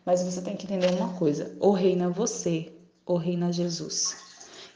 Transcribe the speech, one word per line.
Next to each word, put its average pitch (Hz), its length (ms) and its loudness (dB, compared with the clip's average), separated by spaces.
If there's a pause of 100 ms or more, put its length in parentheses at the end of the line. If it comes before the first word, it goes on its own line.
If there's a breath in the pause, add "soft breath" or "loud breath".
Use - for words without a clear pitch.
Mas 180 180 4
você 180 200 -4
tem 202 140 -6
que - 100 -10
entender 180 260 2
uma 180 220 0
coisa, 151 460 0
ou 196 120 6
reina 180 380 4
você, 170 640 -2 (340)
ou 180 100 0
reina 175 360 0
Jesus. 170 640 -4 (600 loud breath)